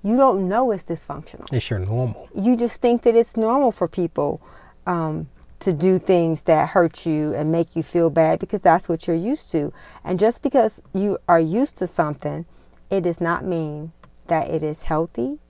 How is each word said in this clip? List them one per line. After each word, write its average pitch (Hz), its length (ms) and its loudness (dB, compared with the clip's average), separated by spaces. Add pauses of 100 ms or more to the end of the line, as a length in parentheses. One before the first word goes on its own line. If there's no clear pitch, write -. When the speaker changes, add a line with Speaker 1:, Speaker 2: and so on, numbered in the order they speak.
Speaker 1:
you 208 140 0
don't 254 320 4
know 233 220 0
it's 196 140 -4
dysfunctional. - 680 -10
Speaker 2:
It's 123 160 -2
your 107 120 -4
normal. 110 540 -4
Speaker 1:
You 233 220 2
just 233 240 -4
think 240 220 2
that 233 120 4
it's 233 220 2
normal 233 360 2
for 180 160 -2
people, 165 520 -4 (460)
um, 160 420 -4 (300)
to 185 140 0
do 180 260 4
things 170 440 2
that 156 280 4
hurt - 360 2
you 151 280 0
and 156 160 -2
make 165 240 0
you 165 80 -2
feel 165 280 2
bad 160 280 2
because 190 220 -6
that's 175 300 4
what 165 160 -2
you're 165 100 0
used 214 360 -4
to. 147 200 -2 (320)
And 180 140 -2
just 214 240 2
because 254 400 0 (100)
you 196 260 0 (100)
are 170 120 6
used 185 380 0
to 185 80 -2
something, 151 580 -4 (460)
it 196 120 0
does 170 200 -2
not 170 220 -2
mean 160 480 -6 (340)
that 156 240 -2
it 160 120 -2
is 156 220 -6
healthy 226 540 -4 (120)